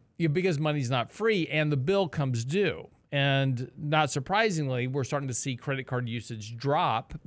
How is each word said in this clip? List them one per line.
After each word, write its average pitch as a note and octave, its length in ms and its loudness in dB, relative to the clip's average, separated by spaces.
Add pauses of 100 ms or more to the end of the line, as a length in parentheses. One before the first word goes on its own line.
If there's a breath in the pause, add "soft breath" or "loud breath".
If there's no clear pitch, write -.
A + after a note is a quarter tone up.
(180)
yeah, E3 120 4
because E3+ 300 2
money's D3 300 0
not B2 220 0
free G#3 360 2
and D3+ 220 2
the D3 60 2
bill F3+ 320 2
comes B2 380 -2
due. D3+ 420 0 (240)
And C3+ 640 2
not D3+ 340 2
surprisingly, D3+ 760 0
we're C3 160 -2
starting C#3 240 -2
to B2+ 60 -4
see C3 240 -4
credit C3+ 300 -6
card B2 200 -2
usage A2 480 -8
drop C#3 580 0 (140)